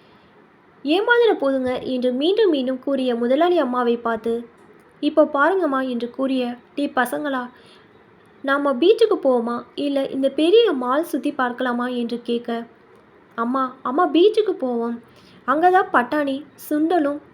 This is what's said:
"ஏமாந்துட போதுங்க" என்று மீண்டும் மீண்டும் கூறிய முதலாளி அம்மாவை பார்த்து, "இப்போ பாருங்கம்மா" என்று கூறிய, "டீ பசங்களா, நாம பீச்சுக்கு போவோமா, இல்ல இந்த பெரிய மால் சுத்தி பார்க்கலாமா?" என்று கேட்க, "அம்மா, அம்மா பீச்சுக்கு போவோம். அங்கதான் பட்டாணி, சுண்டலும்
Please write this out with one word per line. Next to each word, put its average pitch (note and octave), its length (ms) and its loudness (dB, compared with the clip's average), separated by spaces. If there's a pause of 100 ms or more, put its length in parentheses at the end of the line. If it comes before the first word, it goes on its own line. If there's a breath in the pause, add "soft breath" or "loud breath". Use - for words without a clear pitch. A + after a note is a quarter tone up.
(840 soft breath)
"ஏமாந்துட A4 560 2
போதுங்க" C4 420 -2
என்று B3+ 300 -2
மீண்டும் F4+ 380 2
மீண்டும் C4 280 -2
கூறிய B3+ 360 -2
முதலாளி C#4 440 2
அம்மாவை B3 380 0
பார்த்து, A#3 500 -4 (540)
"இப்போ D4+ 240 2
பாருங்கம்மா" C#4+ 640 0
என்று A#3+ 220 -4
கூறிய, B3+ 460 -4 (180)
"டீ C#4+ 120 -2
பசங்களா, C4+ 640 -4 (920 loud breath)
நாம C#4 320 0
பீச்சுக்கு G4 480 4
போவோமா, A#3+ 420 0 (100)
இல்ல C#4 320 -2
இந்த C4+ 220 -2
பெரிய F4+ 440 4
மால் C4 320 0
சுத்தி C#4+ 280 -4
பார்க்கலாமா?" B3 540 -4
என்று A#3+ 360 -4
கேட்க, A#3 420 -4 (720)
"அம்மா, B3+ 480 -2
அம்மா D#4 260 0
பீச்சுக்கு G4 420 4
போவோம். A#3 520 -4 (440 loud breath)
அங்கதான் F4+ 460 2
பட்டாணி, C#4 520 -2 (260)
சுண்டலும் D4 480 0 (160)